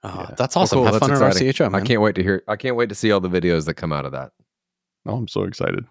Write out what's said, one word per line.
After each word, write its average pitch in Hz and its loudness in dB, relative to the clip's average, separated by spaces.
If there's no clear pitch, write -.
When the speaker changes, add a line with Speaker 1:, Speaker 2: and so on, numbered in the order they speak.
Speaker 1:
Oh, 92 -12
Speaker 2:
Yeah. - -16
Speaker 1:
that's - -2
Speaker 3:
Well, 180 2
Speaker 1:
awesome. 156 2
Speaker 3:
cool. 127 4
Speaker 1:
Have 107 4
Speaker 3:
That's 110 4
Speaker 1:
fun - 2
at 143 2
Speaker 3:
exciting. 135 4
Speaker 1:
R 95 4
C 95 2
H 139 -2
O, 147 4
Speaker 3:
I - 0
Speaker 1:
man. 98 0
Speaker 3:
can't 117 2
wait 104 2
to 92 0
hear, 95 0
I 107 -2
can't 127 -4
wait 117 0
to 104 -8
see 107 2
all 101 4
the 92 -4
videos 85 2
that 80 -4
come 80 -6
out 71 -4
of 67 -10
that. 65 -10
Speaker 2:
Oh, 104 -6
I'm 117 -6
so 98 -4
excited. - -6